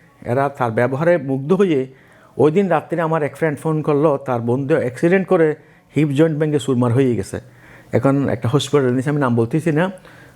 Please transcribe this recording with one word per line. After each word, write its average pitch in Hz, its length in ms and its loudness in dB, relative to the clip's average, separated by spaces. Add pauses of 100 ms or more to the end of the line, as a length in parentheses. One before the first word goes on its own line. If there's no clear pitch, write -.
(220)
এরা 139 280 -2
তার 123 220 -2
ব্যবহারে 135 460 0
মুগ্ধ 135 360 -2
হয়ে 151 340 0 (500)
ওই 151 140 4
দিন 190 160 0
রাত্রে 165 340 -2
আমার 160 220 0
এক 131 120 -6
ফ্রেন্ড 156 240 -2
ফোন 156 220 -2
করলো, 147 360 2
তার 127 240 -4
বন্ধু 135 340 0
অ্যাক্সিডেন্ট 151 520 0
করে 160 280 2 (400)
হিপ 147 140 2
জয়েন্ট 147 300 2
ভেঙে 151 200 0
চুরমার 123 340 0
হয়ে 127 220 2
গেছে। 98 240 -6 (520)
এখন 135 380 0
একটা 113 200 -2
হসপিটাল 135 440 0
নিচে, 131 160 -2
আমি 147 100 -2
নাম 123 160 0
বলতেছি 151 360 -2
না, 175 200 0 (440)